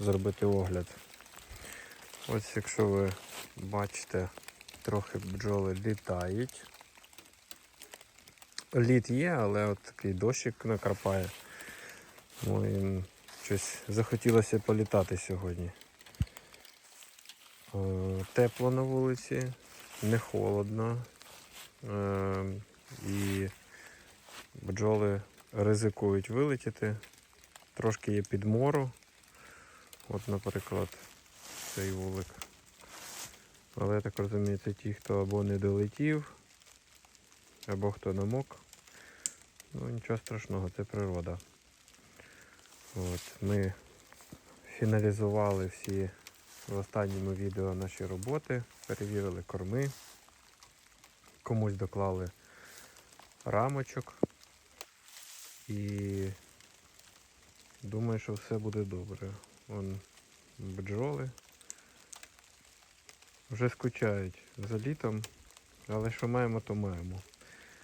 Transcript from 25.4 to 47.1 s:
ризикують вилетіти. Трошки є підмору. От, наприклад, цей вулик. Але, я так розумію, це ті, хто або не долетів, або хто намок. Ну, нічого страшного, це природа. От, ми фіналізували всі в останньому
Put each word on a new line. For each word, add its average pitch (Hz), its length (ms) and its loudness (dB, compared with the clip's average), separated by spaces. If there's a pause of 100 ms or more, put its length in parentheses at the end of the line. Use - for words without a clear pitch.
ризикують 104 800 4
вилетіти. 120 640 0 (800)
Трошки - 380 0
є 104 100 4
підмору. 123 680 2 (1160)
От, 101 200 -6
наприклад, 95 600 -2 (840)
цей 95 160 -2
вулик. 95 360 -2 (1500)
Але, 101 180 2
я 104 60 2
так 104 180 -4
розумію, 101 460 2
це 107 80 0
ті, 104 220 -4
хто 101 280 0
або 101 200 2
не 101 160 2
долетів, 104 760 2 (1300)
або 101 260 2
хто 98 200 -2
намок. 104 440 0 (1200)
Ну, 127 140 -6
нічого 113 300 -2
страшного, 98 580 -6
це 101 80 -4
природа. 90 540 -4 (1600)
От, 90 240 -4 (200)
ми 98 320 2 (1080)
фіналізували 104 880 4
всі 95 440 -2 (580)
в 101 100 -4
останньому 98 560 -2